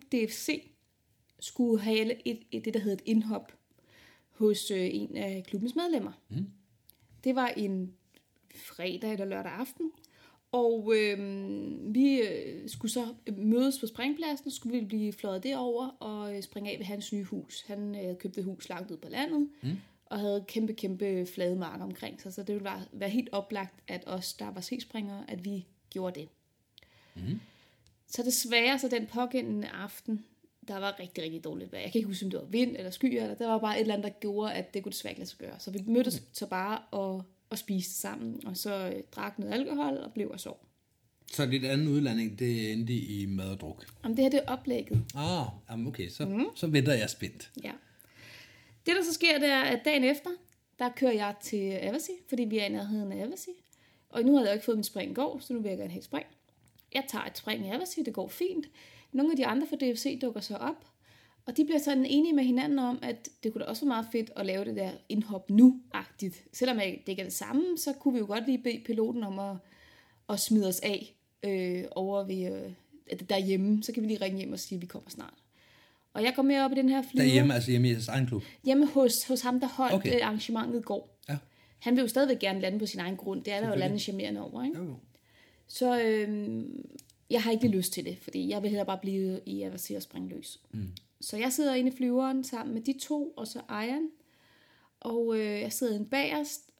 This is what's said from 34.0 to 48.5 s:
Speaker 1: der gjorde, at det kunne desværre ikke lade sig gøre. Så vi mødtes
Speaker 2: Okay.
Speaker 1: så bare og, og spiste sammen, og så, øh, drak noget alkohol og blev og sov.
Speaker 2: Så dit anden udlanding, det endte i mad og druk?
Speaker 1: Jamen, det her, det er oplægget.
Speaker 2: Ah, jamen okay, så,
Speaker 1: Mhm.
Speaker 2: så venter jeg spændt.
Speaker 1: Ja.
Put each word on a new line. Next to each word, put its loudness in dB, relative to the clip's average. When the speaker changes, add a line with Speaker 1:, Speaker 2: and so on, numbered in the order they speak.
Speaker 1:
der -18
gjorde, -2
at -6
det -4
kunne -8
desværre -6
ikke -12
lade -10
sig -18
gøre. -12
Så -12
vi -6
mødtes 4
Speaker 2:
Okay. -10
Speaker 1:
så -8
bare -2
og, -2
og -6
spiste -2
sammen, -8
og -8
så, -4
øh, -8
drak -8
noget -4
alkohol -2
og -10
blev -4
og -12
sov. -14
Speaker 2:
Så 0
dit 0
anden 2
udlanding, 2
det 0
endte -2
i -2
mad -2
og -6
druk? -12
Speaker 1:
Jamen, -2
det 6
her, 6
det 4
er -2
oplægget. 0
Speaker 2:
Ah, 0
jamen -4
okay, -6
så, -6
Speaker 1:
Mhm. 0
Speaker 2:
så -2
venter 4
jeg 0
spændt. -10
Speaker 1:
Ja. -8